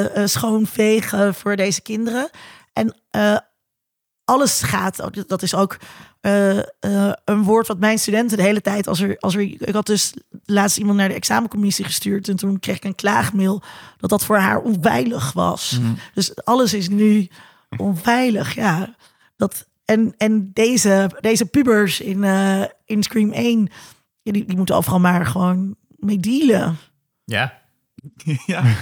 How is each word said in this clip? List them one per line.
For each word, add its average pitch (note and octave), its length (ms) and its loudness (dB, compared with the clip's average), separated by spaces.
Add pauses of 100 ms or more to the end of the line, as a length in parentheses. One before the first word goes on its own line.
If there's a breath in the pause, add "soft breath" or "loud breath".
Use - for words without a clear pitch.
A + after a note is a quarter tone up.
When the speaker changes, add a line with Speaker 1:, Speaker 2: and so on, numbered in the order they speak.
Speaker 1:
eh, - 180 -6
eh, G3+ 60 0
schoonvegen G#3+ 1080 0
voor G3+ 220 -4
deze G3 260 -2
kinderen. A#3 480 -4 (420 loud breath)
En, A3 240 -2 (140)
eh, G#3 260 2 (880)
alles C4 380 2
gaat, F#3+ 380 -2
oh, - 100 -6
dat, - 180 -10
dat F#3 140 -4
is F3+ 120 -2
ook, F#3+ 220 0 (440 loud breath)
eh, G3+ 380 2
eh, G3+ 540 -2 (120)
een G#3 180 2
woord A3 240 2
wat G3 120 -4
mijn A3 200 2
studenten A3 380 0
de F#3 60 0
hele G3+ 180 2
tijd, G3 260 -2
als E3 140 -2
er, G3+ 180 -2
als F#3+ 160 -2
er, G#3 60 0
ik - 320 -6
had G#3 140 -2
dus - 280 0 (300)
laatst G3+ 340 2
iemand G3+ 200 2
naar G3 100 2
de F#3+ 60 -4
examencommissie G#3 720 -2
gestuurd G3+ 440 -4
en G3 80 -2
toen G3 240 -2
kreeg F#3+ 160 -4
ik - 80 -12
een G3 100 -6
klaagmail G3+ 680 0 (340 loud breath)
dat F3+ 140 -6
dat G#3 140 2
voor G#3+ 140 2
haar G3 220 2
onveilig A3+ 720 0
was. F2+ 480 -2
Speaker 2:
Mhm. A#2 120 0 (220 loud breath)
Speaker 1:
Dus - 300 -4
alles A#3+ 300 2
is F#3+ 140 -4
nu G#3 400 4 (480 loud breath)
onveilig, A3 800 0
ja. D#3+ 400 -2 (420 soft breath)
Dat, - 300 -4 (180)
en, A3 340 2
en G#3+ 340 0
deze, G#3 580 2 (100)
deze A3+ 260 0
pubers G#3+ 540 2
in, F#3+ 240 -2
eh, G3 380 2 (220)
in G#3+ 180 0
Scream G#3 300 0
één, A3+ 360 2 (540 loud breath)
ja, G#3+ 100 -4
die, G3+ 120 0
die F#3 120 -4
moeten F#3 200 2
overal F3+ 240 2
maar F3+ 260 2
gewoon F#3 500 -2 (200)
mee G3+ 240 -2
dealen. A3 560 2 (480)
Speaker 2:
Ja. A2 280 -2 (640)
Speaker 3:
<laughs> - 300 -4
Ja, F3+ 160 -2
dat A#2+ 200 6